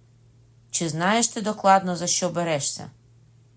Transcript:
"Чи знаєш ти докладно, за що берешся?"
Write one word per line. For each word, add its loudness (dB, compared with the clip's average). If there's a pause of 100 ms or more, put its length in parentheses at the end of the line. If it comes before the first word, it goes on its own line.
(720)
"Чи -2
знаєш 2
ти -8
докладно, 2
за -4
що 0
берешся?" -2 (680)